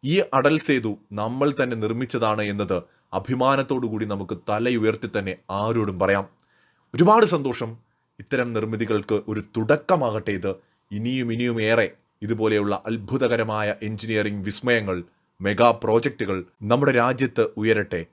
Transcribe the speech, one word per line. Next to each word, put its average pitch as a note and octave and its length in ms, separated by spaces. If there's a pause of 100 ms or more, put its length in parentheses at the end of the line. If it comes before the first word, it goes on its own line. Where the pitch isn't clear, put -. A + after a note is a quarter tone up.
ഈ D3 100 (200)
അടൽ C#3 240
സേതു B2+ 320 (220)
നമ്മൾ A#2 440
തന്നെ B2+ 200
നിർമ്മിച്ചതാണ് A2 680
എന്നത് G2+ 360 (340)
അഭിമാനത്തോടു B2+ 760
കൂടി G#2+ 200
നമുക്ക് G2+ 300 (120)
തലയുയർത്തി A2 640
തന്നെ G2 240 (160)
ആരോടും G#2 480
പറയാം. G2 260 (680)
ഒരുപാട് G#3 320
സന്തോഷം. C3+ 440 (480)
ഇത്തരം B2+ 340
നിർമ്മിതികൾക്ക് G#2+ 640 (120)
ഒരു G#2+ 140 (140)
തുടക്കമാകട്ടെ A2+ 840
ഇത്. F#2+ 120 (380)
ഇനിയും A#2+ 420
ഇനിയും A#2+ 300
ഏറെ A2 260 (340)
ഇതുപോലെയുള്ള G#2 520 (120)
അത്ഭുതകരമായ A2+ 840 (140)
എഞ്ചിനീയറിംഗ് G#2+ 640
വിസ്മയങ്ങൾ, G#2 520 (420)
മെഗാ G#2 300 (120)
പ്രോജക്റ്റുകൾ G#2+ 560 (240)
നമ്മുടെ C3 300
രാജ്യത്ത് A#2+ 540 (100)
ഉയരട്ടെ. G#2 460 (100)